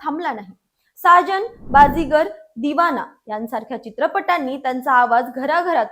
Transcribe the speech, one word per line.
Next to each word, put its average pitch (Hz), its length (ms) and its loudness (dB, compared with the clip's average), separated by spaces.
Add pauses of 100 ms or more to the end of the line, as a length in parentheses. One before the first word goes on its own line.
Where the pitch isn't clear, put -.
थांबला 311 300 -6
नाही. 196 200 -14 (440)
साजन, 359 460 2 (180)
बाजीगर, 285 680 4 (280)
दिवाना 285 480 -2 (240)
यांसारख्या 226 540 -8
चित्रपटांनी 311 720 -4
त्यांचा 262 360 -4
आवाज 247 320 4 (120)
घराघरात 294 560 0